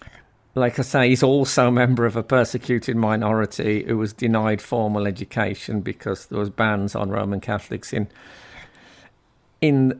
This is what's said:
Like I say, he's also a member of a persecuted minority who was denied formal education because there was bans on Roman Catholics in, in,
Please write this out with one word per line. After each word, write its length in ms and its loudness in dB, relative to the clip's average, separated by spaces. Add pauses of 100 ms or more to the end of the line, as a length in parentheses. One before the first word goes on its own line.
(540)
Like 240 0
I 40 0
say, 260 2
he's 140 4
also 460 4
a 40 4
member 320 2
of 100 0
a 80 -2
persecuted 720 0
minority 880 0
who 120 -2
was 160 -2
denied 480 0
formal 460 -2
education 760 -4
because 460 -8
there 120 -8
was 120 -2
bans 440 0
on 140 -4
Roman 320 -4
Catholics 520 -8
in, 160 -2 (1500)
in, 380 4